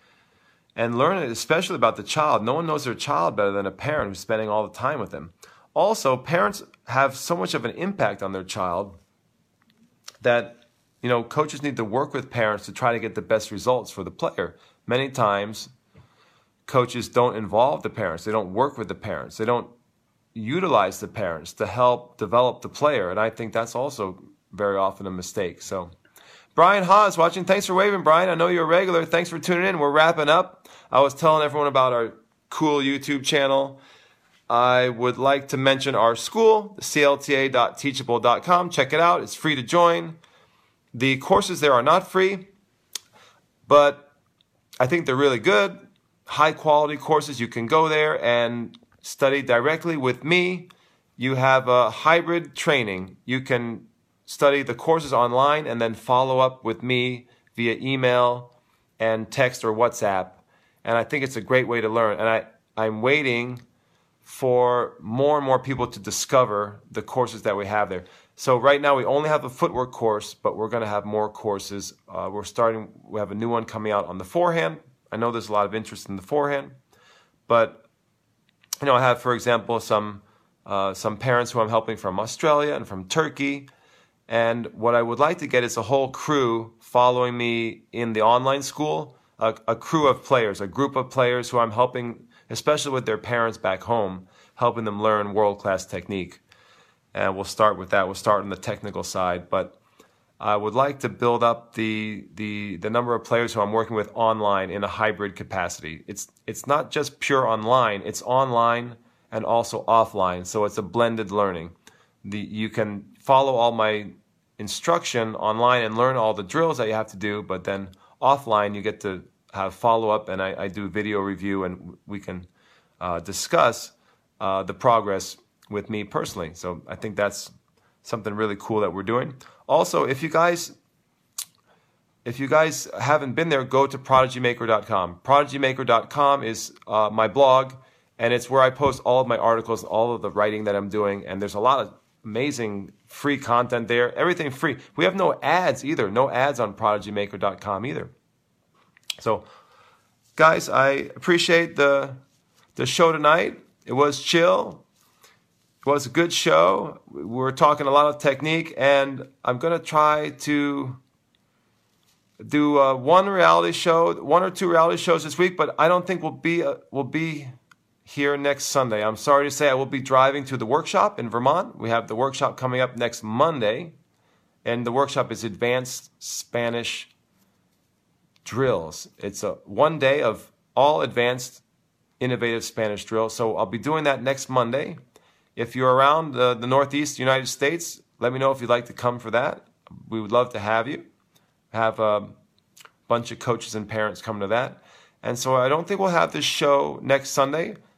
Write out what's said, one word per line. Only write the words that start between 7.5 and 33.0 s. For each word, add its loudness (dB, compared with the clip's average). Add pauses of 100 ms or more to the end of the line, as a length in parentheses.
of -2
an -4
impact -4
on -6
their -6
child -6 (1200)
that, 0 (440)
you -4
know, 0
coaches -4
need -6
to -4
work -4
with -8
parents -2
to -14
try -2
to -4
get -8
the -6
best -2
results -2
for -10
the -10
player. -6 (280)
Many 0
times, -2 (960)
coaches 0
don't 2
involve 2
the -6
parents. -6
They -4
don't -2
work 0
with -8
the -8
parents. -10
They -4
don't 0 (680)
utilize 0
the -10
parents -8
to -4
help 0
develop 0
the -12
player. 0
And -2
I 2
think -8
that's -4
also -6 (280)
very -2
often -2
a -6
mistake. -8
So, -10 (640)
Brian 6
Haas 6
watching. 2
Thanks 2
for -2
waving, 2
Brian. 6
I 0
know 2
you're 2
a 0
regular. 2
Thanks 0
for -8
tuning 0
in. 0
We're 2
wrapping 4
up. 2 (240)
I 6
was 6
telling 4
everyone 0
about 4
our -2 (340)
cool 0
YouTube -2